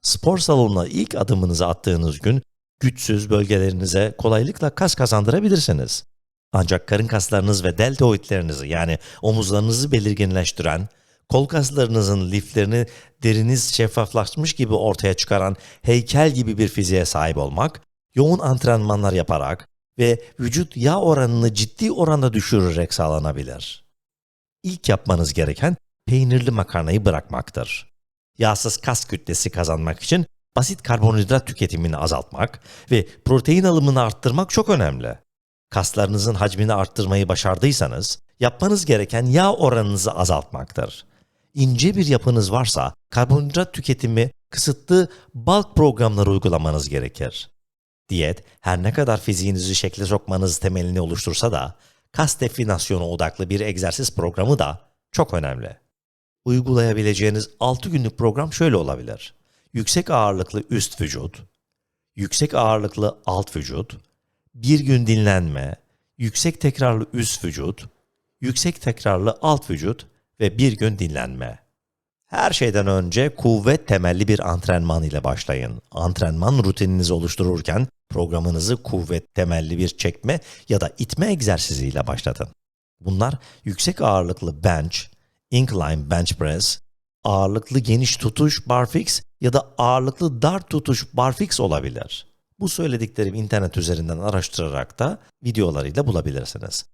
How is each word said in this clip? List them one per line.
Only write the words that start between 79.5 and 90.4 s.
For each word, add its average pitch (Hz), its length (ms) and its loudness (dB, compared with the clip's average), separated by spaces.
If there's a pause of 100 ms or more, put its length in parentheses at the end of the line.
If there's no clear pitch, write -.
bir 90 100 0
çekme 123 520 -4 (280)
ya 101 120 2
da 80 180 -4
itme 175 320 -2
egzersiziyle 76 760 -2
başlatın. - 420 -6 (520)
Bunlar 101 380 -2 (260)
yüksek 110 360 -4
ağırlıklı 87 640 0
bench, 82 340 0 (520)
incline 80 600 0
bench 87 240 0
press, - 460 -2 (440)
ağırlıklı 104 540 0
geniş 120 380 0
tutuş 147 520 0
barfix 123 540 0 (180)
ya 127 120 2
da 135 260 0
ağırlıklı 127 640 0